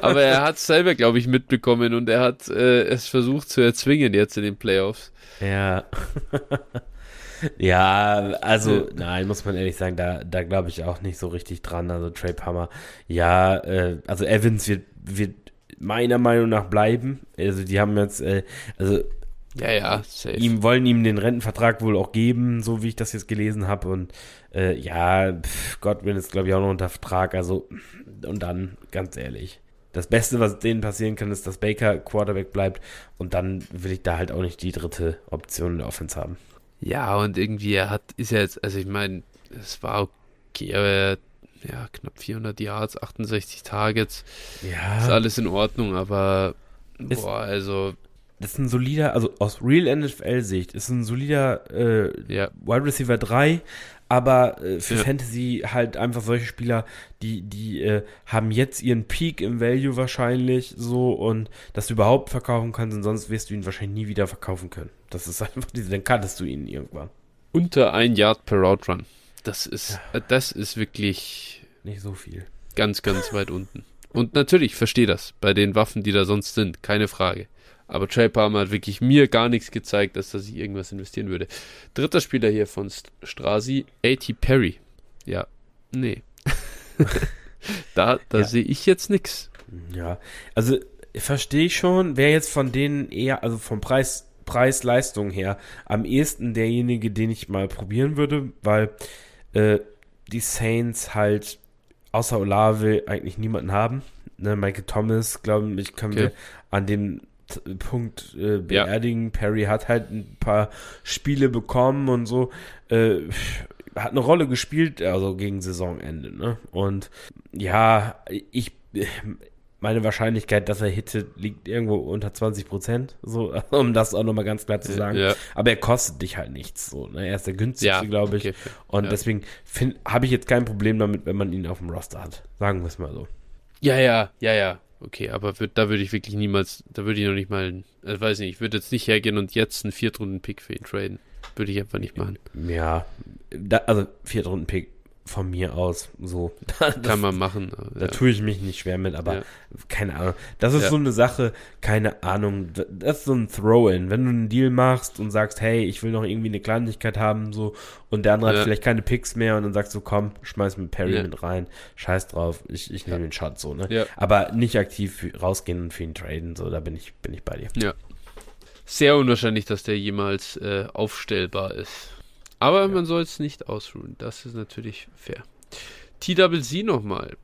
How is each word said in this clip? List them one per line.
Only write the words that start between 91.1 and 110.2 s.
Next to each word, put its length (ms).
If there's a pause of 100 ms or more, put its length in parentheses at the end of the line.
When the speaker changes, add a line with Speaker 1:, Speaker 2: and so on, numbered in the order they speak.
Speaker 2:
verstehe 520
ich 100
schon, 400
wer 140
jetzt 200
von 220
denen 380
eher, 320
also 160
vom 220
Preis, 460 (200)
Preis-Leistung 840
her 280 (260)
am 200
ehesten 500
derjenige, 560
den 200
ich 180
mal 200
probieren 480
würde, 340 (120)
weil, 280 (640)
äh, 260 (520)
die 100
Saints 720
halt 440 (540)
außer 260
Olave 680
eigentlich 300
niemanden 360
haben. 300 (360)
Ne, 180
Michael 300
Thomas, 560
glaub 220 (120)
ich, 200
können 160
Speaker 1:
Okay. 100
Speaker 2:
wir 100 (380)
an 160
dem 340 (280)
T-, 120 (140)
Punkt, 640
äh, 180
Speaker 1:
Ja. 280
Speaker 2:
beerdigen. 480
Perry 320
hat 240
halt 220
ein 280